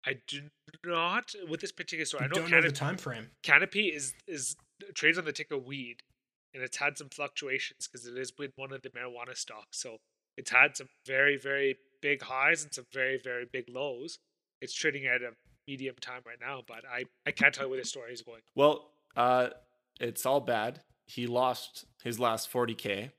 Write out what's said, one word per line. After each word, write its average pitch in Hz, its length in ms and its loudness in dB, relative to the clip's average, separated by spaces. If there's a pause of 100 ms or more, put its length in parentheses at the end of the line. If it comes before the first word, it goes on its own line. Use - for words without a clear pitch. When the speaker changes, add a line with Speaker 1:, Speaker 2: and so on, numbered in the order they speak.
Speaker 1:
I 135 120 -2 (100)
do 143 140 -8 (420)
not 175 520 -2 (120)
with 160 140 -6
this - 120 -8
particular 160 340 -6
story. 135 180 -4
Speaker 2:
You - 0 -
Speaker 1:
I 139 40 -2
know 165 200 -2
Speaker 2:
don't - 20 0
know 156 120 8
the 170 60 4
Speaker 1:
Canop-, 139 60 0
Speaker 2:
time 151 220 -2
frame. 113 300 -8 (160)
Speaker 1:
Canopy 190 460 4
is, 143 260 -4 (120)
is 147 300 -6 (380)
trades 165 240 4
on 165 80 -4
the 151 60 -4
ticker 147 260 -6
weed, 127 380 -10 (580)
and 131 80 -8
it's 127 160 -6
had 143 180 0
some 143 140 -12
fluctuations - 760 -6
'cause 120 200 -14
it 120 100 -10
is 127 220 -6
with 143 180 -8
one 135 160 -10
of 135 80 -12
the 127 80 -14
marijuana 123 480 -10
stocks. - 420 -10
So 113 200 -10 (400)
it's 120 120 -8
had 135 240 8
some 131 140 -10 (180)
very, 139 300 4
very 139 400 0 (240)
big 143 220 0
highs 147 420 2
and 123 80 -12
some 123 220 -12
very, 131 280 0
very 123 220 -6
big 123 240 -8
lows. 131 500 -6 (440)
It's 131 100 -10
trading 143 320 -2
at 123 160 2
a 120 120 -8 (360)
medium 131 320 -6
time 127 240 -12
right 120 160 -16
now, 127 260 -8
but 117 240 -16
I, 123 140 -4 (220)
I 147 60 0
can't 139 220 6
tell 135 120 -4
you 131 40 -2
where 131 80 -2
the 123 80 -6
story 123 280 -10
is 117 80 -12
going. 113 180 -18 (140)
Speaker 3:
Well, 143 360 6 (260)
uh, 127 340 6 (500)
it's 117 240 -4
all 135 160 6
bad. 120 400 0 (280)
He 123 180 -4
lost 123 580 0 (180)
his 117 160 -4
last 113 300 2
forty 120 260 0
K. 104 440 -4